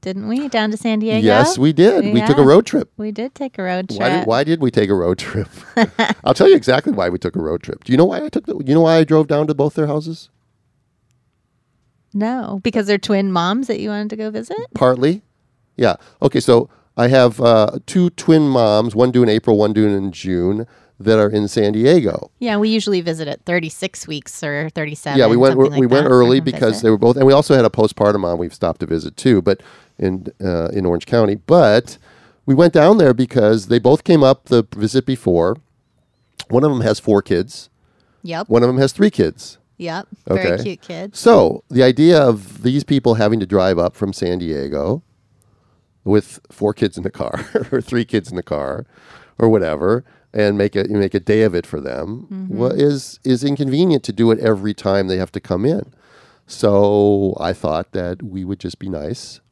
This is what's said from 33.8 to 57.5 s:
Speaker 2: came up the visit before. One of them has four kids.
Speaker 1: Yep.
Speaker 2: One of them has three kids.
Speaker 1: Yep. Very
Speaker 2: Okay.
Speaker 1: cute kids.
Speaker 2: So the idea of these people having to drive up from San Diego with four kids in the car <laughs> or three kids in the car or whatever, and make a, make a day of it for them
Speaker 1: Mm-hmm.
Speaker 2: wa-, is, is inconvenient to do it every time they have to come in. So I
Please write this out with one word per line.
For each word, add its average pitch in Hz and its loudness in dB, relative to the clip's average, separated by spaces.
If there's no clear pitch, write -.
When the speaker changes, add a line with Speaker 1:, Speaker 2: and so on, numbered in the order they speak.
Speaker 2:
came 156 4
up 131 2
the 117 2
visit 110 -2
before. 95 -2
One 127 2
of 151 2
them 123 -4
has 110 0
four 101 0
kids. - -6
Speaker 1:
Yep. 165 -10
Speaker 2:
One 117 4
of 123 2
them 127 -2
has 135 2
three 202 2
kids. - -4
Speaker 1:
Yep. 170 -12
Very 190 -2
Speaker 2:
Okay. - -6
Speaker 1:
cute 190 -10
kids. 185 -16
Speaker 2:
So 170 4
the 127 4
idea 151 4
of 110 0
these 135 0
people 127 0
having 110 0
to 98 -4
drive 92 0
up 87 -2
from 98 -8
San 90 -6
Diego 76 -6
with - -2
four 104 -4
kids 104 -4
in 92 -12
the 95 -4
car - -10
<laughs> - -6
or 127 -2
three 117 -6
kids - -4
in - -12
the 90 -8
car 71 -8
or 113 2
whatever, 95 0
and 104 0
make 101 -2
a, 98 -2
make 101 -2
a 98 0
day 107 2
of 101 0
it 87 -4
for 76 -10
them 73 -12
Speaker 1:
Mm-hmm. 190 -12
Speaker 2:
wa-, 120 -2
is, 143 -2
is 127 -2
inconvenient 143 0
to 110 -10
do 113 2
it 110 2
every 107 -2
time 98 -2
they 92 -2
have 92 -6
to 101 -10
come 92 -4
in. 165 -4
So 101 2
I 87 -4